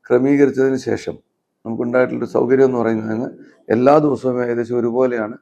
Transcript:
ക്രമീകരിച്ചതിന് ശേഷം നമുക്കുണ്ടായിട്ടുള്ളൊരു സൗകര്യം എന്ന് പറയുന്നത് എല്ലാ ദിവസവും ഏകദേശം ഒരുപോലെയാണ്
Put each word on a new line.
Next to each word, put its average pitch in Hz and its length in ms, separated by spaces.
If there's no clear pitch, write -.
ക്രമീകരിച്ചതിന് 135 680
ശേഷം 110 400
നമുക്കുണ്ടായിട്ടുള്ളൊരു 120 680
സൗകര്യം 127 340
എന്ന് 127 140
പറയുന്നത് 110 480
എല്ലാ 131 300
ദിവസവും 127 460
ഏകദേശം 120 360
ഒരുപോലെയാണ് 120 600